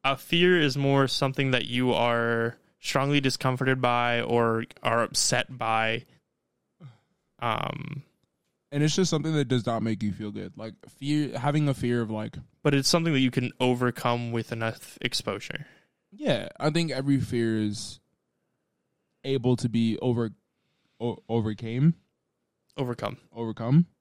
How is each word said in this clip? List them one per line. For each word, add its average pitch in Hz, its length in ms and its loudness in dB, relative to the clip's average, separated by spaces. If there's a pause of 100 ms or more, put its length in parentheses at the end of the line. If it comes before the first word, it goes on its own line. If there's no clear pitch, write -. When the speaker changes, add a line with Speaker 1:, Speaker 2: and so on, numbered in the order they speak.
Speaker 1:
a 135 120 2
fear 175 440 4
is 135 160 2
more 139 320 4
something 135 420 0
that 120 160 0
you 123 260 0
are 117 640 0 (220)
strongly 139 420 0
discomforted 131 600 0
by 120 400 0
or 117 440 0 (180)
are 113 200 2
upset - 560 -2
by. 113 460 -2 (1400)
Um, - 640 -6 (680)
Speaker 2:
And 147 100 0
it's 151 120 2
just 185 160 2
something 156 240 0
that 139 140 2
does 123 180 2
not 113 160 -2
make 110 200 -2
you 104 100 -2
feel 104 180 -8
good. 98 260 -10
Like, 110 180 -12 (240)
fear, 143 400 -2
having 147 300 2
a 131 60 2
fear 120 260 0
of, 110 100 -4
like, 110 260 -6 (260)
Speaker 1:
But 143 120 2
it's 135 140 2
something 165 240 2
that 135 80 4
you 127 100 4
can 123 200 -2 (100)
overcome 120 720 0
with 113 200 -4
enough 113 480 -6
exposure. - 680 -6 (460)
Speaker 2:
Yeah, 196 360 -2 (100)
I 147 120 0
think 165 200 0
every 135 300 0
fear 117 380 0
is 104 420 -4 (1200)
able 127 320 2
to 123 120 -4
be 113 300 2
over-, 117 340 0 (680)
o-, 117 280 -6
overcame. 113 680 0 (840)
Speaker 1:
Overcome. 120 400 -6 (160)
Speaker 2:
Overcome. 117 540 2 (140)